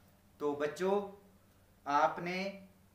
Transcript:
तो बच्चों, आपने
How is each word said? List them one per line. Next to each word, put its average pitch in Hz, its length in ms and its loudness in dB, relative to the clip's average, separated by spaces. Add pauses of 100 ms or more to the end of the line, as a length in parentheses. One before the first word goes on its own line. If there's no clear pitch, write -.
(400)
तो 147 140 0
बच्चों, 185 680 0 (680)
आपने 175 800 0 (280)